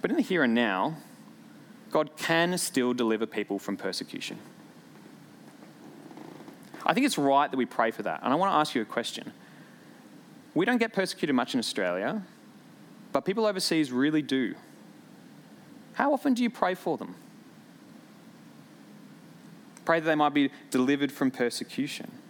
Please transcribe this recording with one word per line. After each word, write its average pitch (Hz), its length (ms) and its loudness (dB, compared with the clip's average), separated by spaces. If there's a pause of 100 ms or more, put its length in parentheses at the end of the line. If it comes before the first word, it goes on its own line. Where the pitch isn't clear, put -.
But 180 100 0
in 339 60 0
the 277 60 2
here 170 200 2
and 117 100 4
now, 117 440 2 (920)
God 156 260 0
can 170 400 2
still 123 360 2
deliver 110 340 2
people 101 320 -4
from 101 180 -6
persecution. - 640 -8 (2500)
I - 100 2
think 262 100 4
it's 240 140 0
right 143 320 4
that 135 60 -2
we 120 100 2
pray 113 240 0
for - 100 -10
that. 92 220 -6
And 127 100 2
I - 20 4
wanna 185 200 2
ask 151 180 2
you 120 80 0
a 107 40 -2
question. - 460 -6 (1200)
We 165 100 2
don't 240 140 2
get 220 140 0
persecuted 175 420 0
much 120 180 0
in 131 60 2
Australia, 107 640 -2 (880)
but - 140 0
people 214 200 0
overseas 175 460 0
really 147 320 2
do. 131 320 0 (1400)
How 285 200 2
often 277 200 2
do 233 80 0
you 240 80 2
pray 185 240 0
for 165 240 -4
them? 92 160 -10 (2750)
Pray 165 140 4
that 156 80 -4
they 160 80 4
might 147 180 4
be 139 160 4 (220)
delivered 139 400 2
from 139 180 0
persecution. - 840 -4 (180)